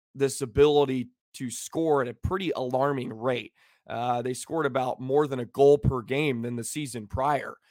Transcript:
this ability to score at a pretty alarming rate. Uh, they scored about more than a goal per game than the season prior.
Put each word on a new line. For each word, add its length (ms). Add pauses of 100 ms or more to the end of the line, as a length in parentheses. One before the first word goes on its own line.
(140)
this 260
ability 720 (240)
to 160
score 500
at 80
a 60
pretty 360
alarming 600
rate. 400 (340)
Uh, 360
they 100
scored 320
about 360
more 260
than 120
a 60
goal 320
per 240
game 400
than 160
the 80
season 420
prior. 500 (140)